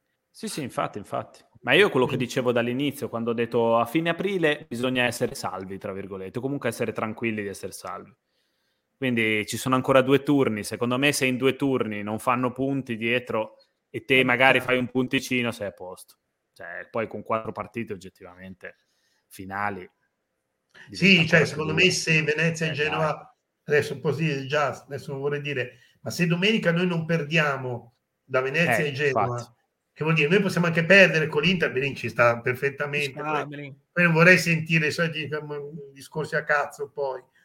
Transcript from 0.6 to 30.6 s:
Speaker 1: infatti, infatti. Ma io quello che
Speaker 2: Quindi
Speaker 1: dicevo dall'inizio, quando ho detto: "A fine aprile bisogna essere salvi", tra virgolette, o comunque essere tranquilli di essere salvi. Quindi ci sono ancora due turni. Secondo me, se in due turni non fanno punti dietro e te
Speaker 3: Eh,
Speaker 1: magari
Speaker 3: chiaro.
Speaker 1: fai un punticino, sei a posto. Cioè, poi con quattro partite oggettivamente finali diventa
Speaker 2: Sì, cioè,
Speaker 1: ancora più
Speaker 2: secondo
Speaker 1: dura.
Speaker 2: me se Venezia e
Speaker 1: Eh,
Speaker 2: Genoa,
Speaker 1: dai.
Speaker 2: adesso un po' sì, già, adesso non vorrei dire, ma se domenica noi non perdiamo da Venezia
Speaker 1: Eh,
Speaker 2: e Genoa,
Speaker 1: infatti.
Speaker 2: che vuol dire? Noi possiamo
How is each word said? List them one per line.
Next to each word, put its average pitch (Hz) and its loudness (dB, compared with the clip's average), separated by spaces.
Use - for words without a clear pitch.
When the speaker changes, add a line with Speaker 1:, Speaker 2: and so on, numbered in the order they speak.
Speaker 1:
infatti, 147 -6
infatti. - -10
Ma 123 0
io 190 8
quello 127 2
che 127 -2
Speaker 2:
Quindi 123 -2
Speaker 1:
dicevo 123 0
dall'inizio, 123 -2
quando 117 -4
ho - 0
detto: 117 2
"A 117 2
fine 165 0
aprile 170 0
bisogna 127 0
essere 120 -2
salvi", 95 -8
tra 98 -8
virgolette, 95 -10
o - -10
comunque 135 -4
essere 113 -4
tranquilli 110 -4
di 101 -6
essere 95 -10
salvi. 95 -14
Quindi 113 0
ci - -8
sono 131 -2
ancora 131 6
due 135 4
turni. 117 2
Secondo 120 -2
me, 143 4
se 139 -2
in 127 0
due 131 2
turni 113 -2
non 107 -4
fanno 123 0
punti 135 -4
dietro 113 -2
e 113 -10
te 131 6
Speaker 3:
Eh, 127 6
Speaker 1:
magari 127 6
Speaker 3:
chiaro. 127 -6
Speaker 1:
fai 127 2
un 123 -2
punticino, 127 0
sei 104 -6
a 92 -8
posto. - -18
Cioè, 90 -12
poi 113 -2
con 107 -10
quattro 113 -4
partite 104 -8
oggettivamente 92 -18
finali 98 -6
diventa - -14
Speaker 2:
Sì, 180 6
cioè, 165 6
Speaker 1:
ancora 156 4
più 151 -6
Speaker 2:
secondo 156 -4
Speaker 1:
dura. 180 4
Speaker 2:
me 180 6
se 160 0
Venezia 160 0
e - -4
Speaker 1:
Eh, - -6
Speaker 2:
Genoa, 151 -4
Speaker 1:
dai. 147 2
Speaker 2:
adesso 143 0
un 117 -14
po' 156 0
sì, 135 -2
già, 143 0
adesso 139 -12
non 135 -8
vorrei 143 -4
dire, 131 -6
ma 123 -10
se 170 0
domenica 175 2
noi 175 2
non 165 -2
perdiamo 143 -2
da 131 0
Venezia 135 2
Speaker 1:
Eh, 147 0
Speaker 2:
e 143 -4
Genoa, 123 0
Speaker 1:
infatti. - -14
Speaker 2:
che - -6
vuol 160 2
dire? 151 2
Noi 202 4
possiamo 175 0